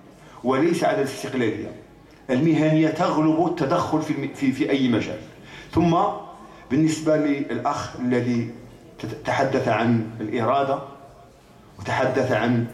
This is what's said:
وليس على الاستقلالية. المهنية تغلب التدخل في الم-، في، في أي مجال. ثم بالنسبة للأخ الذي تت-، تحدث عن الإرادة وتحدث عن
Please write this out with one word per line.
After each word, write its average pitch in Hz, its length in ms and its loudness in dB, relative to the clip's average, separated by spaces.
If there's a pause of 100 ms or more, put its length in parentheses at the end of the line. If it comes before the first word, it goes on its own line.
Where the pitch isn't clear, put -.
(440)
وليس 139 400 2
على 139 140 2
الاستقلالية. 120 760 -2 (580)
المهنية 156 580 4
تغلب 160 580 2
التدخل 151 560 0
في 151 120 -2
الم-، 139 220 -6
في، 135 160 0
في 135 180 0
أي 135 200 2
مجال. - 280 0 (540)
ثم 170 260 4 (760)
بالنسبة 156 460 2
للأخ 139 840 -2
الذي 120 520 0 (480)
تت-، - 260 -10
تحدث 127 420 0
عن 113 380 2 (160)
الإرادة 135 580 0 (1000)
وتحدث 127 520 0
عن 117 420 2